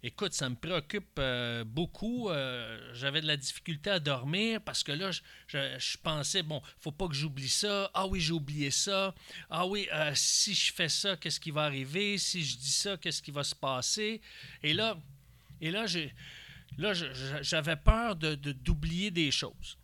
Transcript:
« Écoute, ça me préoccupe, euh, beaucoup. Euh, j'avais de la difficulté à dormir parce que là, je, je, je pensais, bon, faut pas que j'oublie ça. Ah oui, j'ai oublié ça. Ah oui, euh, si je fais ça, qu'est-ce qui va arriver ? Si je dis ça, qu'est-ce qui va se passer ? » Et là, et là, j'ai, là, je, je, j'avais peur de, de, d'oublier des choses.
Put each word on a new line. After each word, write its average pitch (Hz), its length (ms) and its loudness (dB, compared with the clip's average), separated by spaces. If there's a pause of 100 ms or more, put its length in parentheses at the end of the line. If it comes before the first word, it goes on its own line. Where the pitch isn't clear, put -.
« - 0 -
Écoute, 175 320 -4
ça 131 160 0
me 123 40 -2
préoccupe, 170 640 -4
euh, 123 460 0
beaucoup. 202 640 -2
Euh, 123 640 -4
j'avais 139 300 0
de 156 40 -2
la 151 120 2
difficulté 147 500 -4
à 190 120 4
dormir 156 600 2
parce 143 220 -2
que 147 100 -2
là, 185 180 -2
je, 170 120 -4 (240)
je, 135 320 -2
je - 180 -2
pensais, 160 460 0
bon, 151 180 -4 (180)
faut 151 140 -6
pas 180 160 -2
que 151 60 -2
j'oublie 139 340 -2
ça. 202 460 2
Ah 190 120 2
oui, 190 140 2
j'ai 160 120 2
oublié 147 380 0
ça. 190 440 2 (340)
Ah 175 180 2
oui, 196 260 -2
euh, 151 220 2
si - 400 4
je - 200 4
fais 165 160 2
ça, 196 260 2
qu'est-ce - 240 -2
qui 160 100 -6
va 151 140 2
arriver ? 151 540 0
Si 175 260 0
je 123 140 -2
dis 127 140 -2
ça, 196 260 0
qu'est-ce 156 240 -2
qui - 80 -10
va 143 140 -2
se - 100 -2
passer ? » 208 680 0 (420)
Et 151 120 4
là, 208 240 0 (640)
et 160 80 -2
là, 214 160 -2
j'ai, 165 260 -2 (640)
là, 185 160 0
je, 165 220 -2
je, 135 280 -4
j'avais 156 340 0
peur 220 400 6
de, 156 180 0
de, 143 180 -4
d'oublier 165 580 0
des 165 200 4
choses. - 540 -4